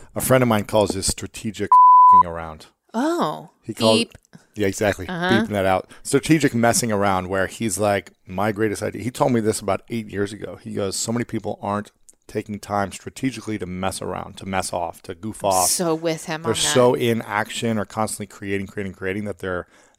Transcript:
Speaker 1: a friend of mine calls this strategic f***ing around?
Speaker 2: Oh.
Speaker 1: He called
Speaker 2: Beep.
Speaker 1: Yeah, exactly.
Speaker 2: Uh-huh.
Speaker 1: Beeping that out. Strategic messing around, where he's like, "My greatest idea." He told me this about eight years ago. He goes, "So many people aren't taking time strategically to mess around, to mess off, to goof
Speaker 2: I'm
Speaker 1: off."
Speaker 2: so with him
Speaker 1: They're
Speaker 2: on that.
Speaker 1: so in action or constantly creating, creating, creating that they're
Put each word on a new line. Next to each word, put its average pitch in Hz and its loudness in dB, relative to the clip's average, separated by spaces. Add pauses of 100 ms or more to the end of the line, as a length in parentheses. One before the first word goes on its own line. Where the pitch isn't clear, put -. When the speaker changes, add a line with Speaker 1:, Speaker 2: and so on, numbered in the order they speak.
(160)
Speaker 1:
a 110 -4
friend 127 4
of 123 2
mine 107 2
calls 104 2
this 95 -4
strategic - -6
f***ing 988 8
around? 82 -10 (260)
Speaker 2:
Oh. 214 -2 (140)
Speaker 1:
He 110 -8
called - 4
Speaker 2:
Beep. 117 -4 (380)
Speaker 1:
Yeah, 104 0
exactly. 95 0
Speaker 2:
Uh-huh. 175 -4
Speaker 1:
Beeping 220 2
that 98 0
out. 92 2 (140)
Strategic 143 2
messing 117 2
around, 98 0
where 95 -2
he's 104 -4
like, 101 0 (160)
"My 98 -2
greatest 104 -2
idea." 104 -6
He 127 -4
told 139 0
me 117 4
this 107 0
about 98 -2
eight 113 -6
years 101 -2
ago. 92 -12
He 110 -12
goes, 98 -4
"So - -4
many 117 -2
people 107 -8
aren't 104 -4 (360)
taking 107 -6
time 101 -2
strategically 110 -6
to 92 -6
mess 92 -4
around, 90 -8
to 92 -14
mess 92 -2
off, 85 -6
to 92 -12
goof 101 -12
Speaker 2:
I'm 101 2
Speaker 1:
off." 92 4
Speaker 2:
so 170 0
with 160 -4
him 165 -6
Speaker 1:
They're 165 -2
Speaker 2:
on - 0
that. - -2
Speaker 1:
so 131 4
in 117 0
action 110 -2
or 98 -4
constantly 107 -6
creating, 98 -6
creating, 98 -10
creating 95 -6
that 98 -10
they're 90 -6 (340)